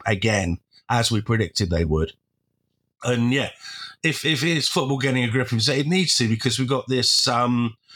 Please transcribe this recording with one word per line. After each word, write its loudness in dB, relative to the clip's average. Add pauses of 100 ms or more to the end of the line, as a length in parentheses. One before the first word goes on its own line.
again, 0 (320)
as 2
we 0
predicted 0
they 2
would. 0 (880)
And 0
yeah, -2 (540)
if, -2
if 0
it's 0
football 0
getting 0
a 0
grip -2
of 0
itself, 0
it 0
needs 2
to, 2
because 0
we've -2
got -2
this, 2
um, 0 (200)